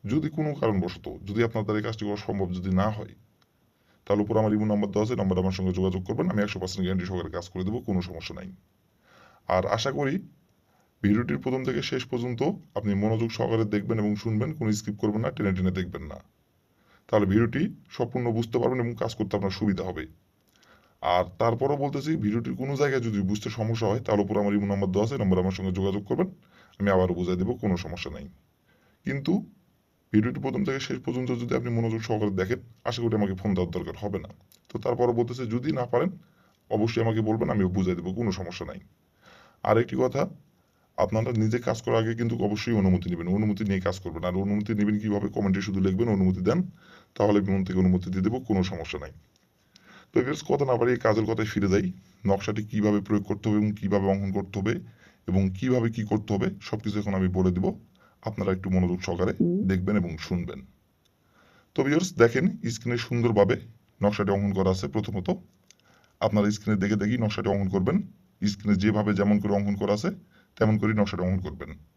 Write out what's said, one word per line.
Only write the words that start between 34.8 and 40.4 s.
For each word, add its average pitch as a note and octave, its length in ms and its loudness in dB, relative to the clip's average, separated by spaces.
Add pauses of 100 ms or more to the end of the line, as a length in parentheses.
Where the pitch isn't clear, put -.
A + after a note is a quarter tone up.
বলতেছি, A#2+ 340 -2
যদি B2 260 -2
না B2 140 -2
পারেন C3+ 240 2 (600)
অবশ্যই A2+ 320 0
আমাকে A2+ 180 2
বলবেন, A2 300 0
আমিও G2 180 2
বুঝাই F#2 260 2
দেবো, F2 200 -6
কোনো A2 180 -2
সমস্যা F2+ 340 -8
নাই। - 140 -12 (840)
আর G#2+ 160 4
একটি B2 200 0
কথা, C3 300 2 (680)